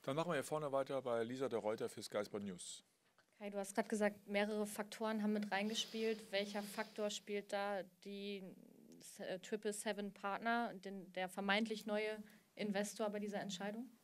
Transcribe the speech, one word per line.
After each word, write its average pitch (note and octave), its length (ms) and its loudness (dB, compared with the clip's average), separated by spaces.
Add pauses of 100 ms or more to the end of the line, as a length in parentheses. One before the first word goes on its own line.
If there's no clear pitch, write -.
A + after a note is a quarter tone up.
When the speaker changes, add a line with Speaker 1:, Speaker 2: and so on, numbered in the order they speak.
Speaker 1:
Dann C3+ 120 -2
machen E3 140 0
wir E3+ 60 2
hier C3+ 80 2
vorne D3+ 280 0
weiter C3+ 300 4
bei A#2 220 4
Lisa B2+ 260 0
de A2+ 80 4
Reuter G#2+ 320 4
für - 140 -6
Sky G#2 200 0
Sport G2+ 200 -2
News. F#2 400 -6 (560)
Speaker 2:
Kai, G3+ 100 -6
du G3+ 80 -4
hast G3 160 -2
grad A3 160 0
gesagt, G#3 380 2
mehrere G#3 400 2
Faktoren G#3+ 560 -2
haben G#3 100 4
mit G#3 180 0
reingespielt. A3 800 0
Welcher G3+ 300 0
Faktor G#3 480 -2
spielt G3+ 420 -4
da G3+ 300 0 (220)
die, G3+ 400 -6 (760)
äh, F#3+ 220 -4
Triple G#3+ 340 -2
Seven G#3 400 -2
Partner, A3 600 0
den, F#3+ 380 -10
der F#3 140 0
vermeintlich G#3 600 2
neue G#3+ 340 2 (320)
Investor G#3 560 0
bei G#3 80 -2
dieser G#3 240 -2
Entscheidung? G#3+ 480 -4 (140)